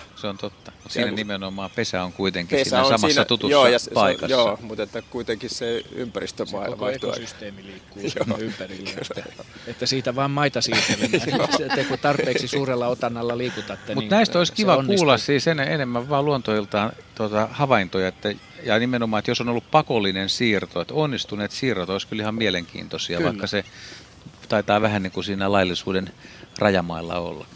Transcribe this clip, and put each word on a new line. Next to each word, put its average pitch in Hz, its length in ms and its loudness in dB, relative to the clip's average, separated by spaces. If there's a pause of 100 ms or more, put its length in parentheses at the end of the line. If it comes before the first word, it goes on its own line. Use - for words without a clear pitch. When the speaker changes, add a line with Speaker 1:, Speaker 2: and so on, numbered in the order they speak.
(160)
Speaker 1:
Se - 100 -10
on 98 120 -8
totta. - 320 -12
Mut - 140 -20
Speaker 2:
Ja - 60 -16
Speaker 1:
siinä 120 180 0
Speaker 2:
kun 98 80 -4
Speaker 1:
nimenomaan 98 580 -6
pesä 101 300 -2
on 90 80 -6
kuitenkin 92 460 0
Speaker 2:
pesä 135 120 2
Speaker 1:
siinä 127 120 4
Speaker 2:
on 135 60 4
Speaker 1:
samassa 110 200 4
Speaker 2:
siinä, 143 160 4
Speaker 1:
tutussa 120 280 0
Speaker 2:
joo, 139 140 8
ja 120 120 6
se, - 60 -2
se, - 60 -10
Speaker 1:
paikassa. 101 360 4 (100)
Speaker 2:
joo, 110 260 4
mutta 110 200 -6
että 107 200 -6
kuitenkin 117 480 -6
se 117 320 -4 (100)
ympäristömaailma 101 760 -6
Speaker 3:
Se - 40 -4
koko 104 140 -6
Speaker 2:
vaihtuu 104 260 -4
aika - 100 -4
Speaker 3:
ekosysteemi 101 460 -14
liikkuu 98 360 -16
Speaker 2:
<laughs> - 0 -
Joo. 151 80 -4
Speaker 3:
siinä 104 280 -2
ympärillä, 95 520 -8 (100)
että, - 220 -8 (440)
että 120 200 -8
siitä 127 300 -2
vaan 139 140 2
maita 139 300 0
siirtelemään. 113 720 0
Speaker 2:
<laughs> - 60 2
Joo. 220 360 0
Speaker 3:
Te 139 100 0
kun - 140 -2
tarpeeksi 135 500 2
suurella 127 380 0
otannalla 120 520 -2
liikutatte, 107 560 -6
Speaker 1:
Mut 135 100 0
Speaker 3:
niin 107 60 -6
Speaker 1:
näistä 202 280 4
olisi 175 120 2
Speaker 3:
se - 60 -10
Speaker 1:
kiva 190 200 6
Speaker 3:
onnistuu. 139 200 2
Speaker 1:
kuulla 143 220 6
siis 143 300 2
en-, 160 120 2
enemmän 135 480 -2
vaan 143 160 2
luontoiltaan, 107 680 0 (220)
tuota, 107 380 0
havaintoja, 98 560 2
että, 104 240 -2 (300)
ja 113 160 2
nimenomaan, 117 400 0
että 104 120 0
jos 120 100 2
on 120 80 -2
ollut 120 220 -2
pakollinen 98 580 2
siirto, 95 520 0
että - 140 -6
onnistuneet 110 560 -2
siirrot 98 400 -2
olisi 98 160 -4
kyllä 107 160 -4
ihan 107 120 -2
mielenkiintoisia, 90 840 -4
Speaker 3:
Kyllä. 82 120 2
Speaker 1:
vaikka 101 160 -4
se 98 180 -2 (840)
taitaa 104 320 2
vähän 104 220 2
niin 92 100 -6
kuin 92 120 -6
siinä 98 280 0
laillisuuden 92 600 0 (460)
rajamailla 87 600 2
olla 82 380 -8